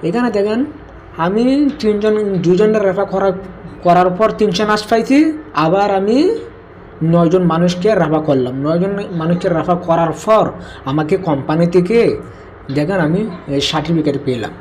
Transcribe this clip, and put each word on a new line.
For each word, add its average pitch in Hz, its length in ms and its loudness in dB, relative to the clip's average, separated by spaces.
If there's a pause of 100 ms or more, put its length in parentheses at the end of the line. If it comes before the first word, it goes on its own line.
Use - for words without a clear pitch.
এখানে 240 200 0 (100)
দেখেন, 214 220 0 (640)
আমি 208 180 0 (380)
তিনজন, 214 340 0 (300)
দুজনকে 214 420 4
রেফার 190 260 0
করার, 196 200 0 (520)
করার 180 320 6
পর 220 100 2 (120)
তিনশো 208 300 2
নাশ 214 200 0
পাইছি। 226 280 2 (480)
আবার 196 240 2 (100)
আমি 214 180 2 (960)
নয়জন 170 300 4 (100)
মানুষকে 175 360 0 (120)
রেফার 151 280 0
করলাম, 127 240 0 (120)
নয়জন 175 260 0 (300)
মানুষকে 175 280 0
রেফার 170 280 0 (100)
করার 165 240 2 (140)
পর 208 200 4 (460)
আমাকে 156 240 0 (120)
কোম্পানি 156 380 0 (100)
থেকে 185 240 2 (760)
দেখেন 175 300 -2
আমি 180 140 0 (340)
এই 143 140 0
সার্টিফিকেট 151 460 -2 (100)
পেলাম। 123 360 -4